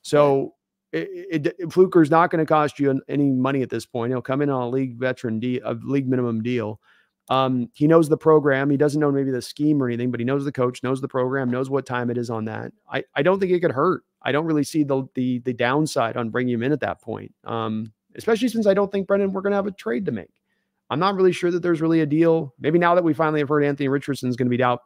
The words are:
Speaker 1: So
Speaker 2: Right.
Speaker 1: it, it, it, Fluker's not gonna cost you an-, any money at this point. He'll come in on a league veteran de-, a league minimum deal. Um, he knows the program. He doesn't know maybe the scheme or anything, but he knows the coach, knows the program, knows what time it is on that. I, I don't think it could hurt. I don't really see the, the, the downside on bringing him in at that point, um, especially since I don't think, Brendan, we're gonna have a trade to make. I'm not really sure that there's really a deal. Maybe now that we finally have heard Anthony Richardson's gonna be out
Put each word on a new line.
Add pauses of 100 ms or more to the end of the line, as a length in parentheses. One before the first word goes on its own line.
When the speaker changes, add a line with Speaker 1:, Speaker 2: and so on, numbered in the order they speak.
Speaker 1:
So (360)
Speaker 2:
Right.
Speaker 1:
it,
it,
it,
Fluker's
not
gonna
cost
you
an-,
any
money
at
this
point.
He'll
come
in
on
a
league
veteran
de-,
a
league
minimum
deal. (480)
Um,
he
knows
the
program.
He
doesn't
know
maybe
the
scheme
or
anything,
but
he
knows
the
coach,
knows
the
program,
knows
what
time
it
is
on
that. (180)
I, (120)
I
don't
think
it
could
hurt. (200)
I
don't
really
see
the,
the,
the
downside
on
bringing
him
in
at
that
point, (120)
um, (220)
especially
since
I
don't
think,
Brendan,
we're
gonna
have
a
trade
to
make. (480)
I'm
not
really
sure
that
there's
really
a
deal.
Maybe
now
that
we
finally
have
heard
Anthony
Richardson's
gonna
be
out